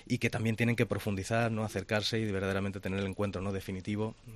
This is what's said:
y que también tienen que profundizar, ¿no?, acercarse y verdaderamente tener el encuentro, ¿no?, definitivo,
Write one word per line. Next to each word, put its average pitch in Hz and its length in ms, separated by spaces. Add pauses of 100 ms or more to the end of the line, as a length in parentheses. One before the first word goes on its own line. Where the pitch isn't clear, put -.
y 123 140
que 117 100
también 110 260
tienen 117 220
que 117 80
profundizar, 107 680
¿no?, 110 140
acercarse 104 540
y 107 120
verdaderamente 98 480
tener 98 220
el 98 60
encuentro, 95 340
¿no?, 98 100
definitivo, 101 640 (200)